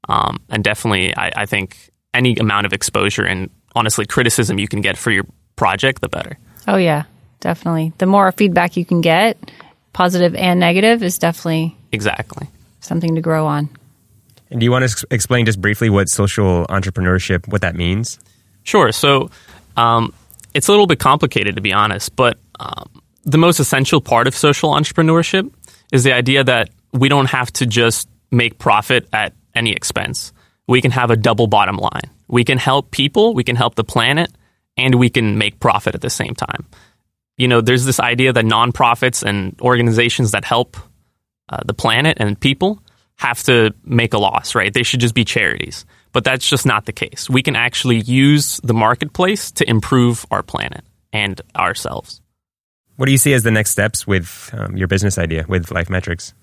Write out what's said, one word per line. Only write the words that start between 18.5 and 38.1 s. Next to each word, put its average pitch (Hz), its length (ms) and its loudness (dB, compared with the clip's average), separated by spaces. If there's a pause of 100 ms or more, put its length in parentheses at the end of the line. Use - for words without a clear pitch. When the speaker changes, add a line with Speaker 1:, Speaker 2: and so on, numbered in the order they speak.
Speaker 1:
Sure. 175 280 4
So, 139 380 2 (480)
um, 117 360 2 (400)
it's 165 140 -2
a 202 40 4
little 208 160 6
bit 160 120 0
complicated, 123 560 0
to 110 60 -8
be 101 100 -2
honest, 104 440 -2
but, 123 220 2 (220)
um, - 300 -10 (360)
the 147 120 2
most 165 220 4
essential 139 420 2
part 120 260 2
of 135 80 -2
social 147 360 2
entrepreneurship 165 760 0 (420)
is 127 120 2
the 131 100 4
idea 131 300 2
that 120 280 2 (200)
we 135 160 2
don't 139 220 2
have 127 240 -2
to - 120 -2
just 117 440 0 (220)
make 120 260 0
profit 113 560 0
at 107 200 -2 (200)
any 113 200 -2
expense. - 600 -8 (340)
We 127 140 4
can 131 100 2
have 120 200 0
a 113 40 6
double 113 320 2
bottom 101 300 2
line. 104 320 -6 (180)
We 120 160 2
can 131 140 0
help 135 320 0
people, 202 440 0
we 131 100 -2
can 120 120 -2
help 117 200 0
the 113 80 -2
planet, 135 480 0 (440)
and 127 200 2
we 123 140 4
can 110 280 0
make 104 220 -4
profit 104 340 2
at - 80 -6
the - 80 -4
same - 240 -6
time. - 320 -8 (720)
You 123 100 0
know, 120 140 4
there's 123 240 2
this 131 140 0
idea 123 320 2